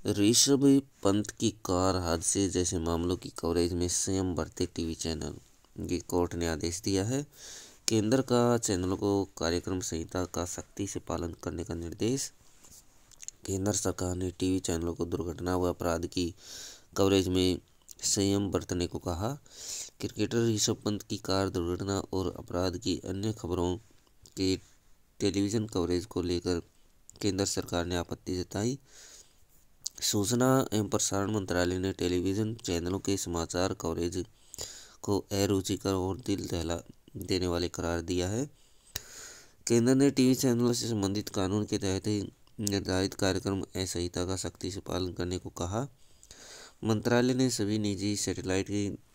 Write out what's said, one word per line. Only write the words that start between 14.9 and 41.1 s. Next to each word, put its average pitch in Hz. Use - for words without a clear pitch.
को 85
दुर्घटना 87
व 90
अपराध 85
की 85
कवरेज 98
में 92
संयम 98
बरतने 87
को -
कहा। 101
क्रिकेटर 107
ऋषभ 113
पंत 104
की 107
कार 95
दुर्घटना 92
और 92
अपराध 90
की 87
अन्य 98
खबरों 87
के 95
टेलीविजन 101
कवरेज 90
को -
लेकर 87
केंद्र 98
सरकार 90
ने 90
आपत्ति 87
जताई। 104
सूचना 120
एवं 104
प्रसारण 98
मंत्रालय 90
ने 95
टेलीविजन 95
चैनलों 90
के 98
समाचार 87
कवरेज 87
को 101
अरुचिकर 98
और 92
दिल 98
दहला 85
देने 92
वाले 87
करार 85
दिया 87
है। 120
केंद्र 117
ने 139
टीवी 131
चैनलों 120
से 117
संबंधित 101